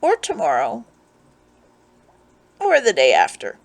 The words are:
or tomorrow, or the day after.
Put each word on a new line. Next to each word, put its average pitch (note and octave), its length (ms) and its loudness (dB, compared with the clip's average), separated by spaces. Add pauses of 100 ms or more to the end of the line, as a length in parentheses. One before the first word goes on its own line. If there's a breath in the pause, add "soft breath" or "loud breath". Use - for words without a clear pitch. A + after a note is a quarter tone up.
or F#4 160 0
tomorrow, E3 680 -4 (1800)
or F#4 200 2
the A#3 120 0
day C3 200 4
after. - 520 0